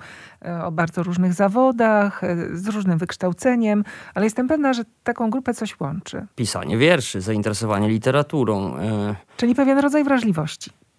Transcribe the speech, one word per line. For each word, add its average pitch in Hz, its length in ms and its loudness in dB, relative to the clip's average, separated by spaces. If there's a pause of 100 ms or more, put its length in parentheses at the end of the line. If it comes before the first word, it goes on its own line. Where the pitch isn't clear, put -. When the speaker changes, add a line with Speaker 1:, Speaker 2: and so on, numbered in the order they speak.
(440)
Speaker 1:
e, 170 200 -6
o 170 80 -4
bardzo 170 300 0
różnych 180 320 0
zawodach, 214 880 2
e, 180 120 0 (200)
z 190 120 -6
różnym 196 300 0
wykształceniem, 208 840 0 (300)
ale 202 120 2
jestem 247 220 0
pewna, 294 240 2
że 240 100 -2 (220)
taką 233 260 -2
grupę 254 240 -2
coś - 260 -8
łączy. 160 540 -8
Speaker 2:
Pisanie 98 440 -2
wierszy, 143 420 4
zainteresowanie 107 680 0
literaturą, 110 880 0
e. 104 380 -4 (220)
Speaker 1:
Czyli 240 180 2
pewien 269 240 2
rodzaj 285 260 2
wrażliwości. 226 680 -2 (280)